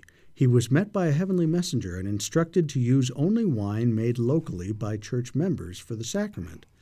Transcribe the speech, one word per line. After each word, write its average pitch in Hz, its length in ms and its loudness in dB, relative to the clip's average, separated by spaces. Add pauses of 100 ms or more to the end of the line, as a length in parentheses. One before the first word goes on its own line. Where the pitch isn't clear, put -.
(340)
he - 120 2
was 120 260 4
met 190 220 2
by 185 140 2
a 151 40 2
heavenly 180 360 2
messenger 127 500 -2
and 92 100 -6
instructed 160 640 0
to 135 100 -2
use 127 320 4
only 202 320 2
wine 113 520 0
made 117 240 0
locally 117 520 -2
by 107 240 -4
church 120 380 -6
members 131 460 -2
for - 160 -12
the 117 100 -8
sacrament. 196 600 -6 (160)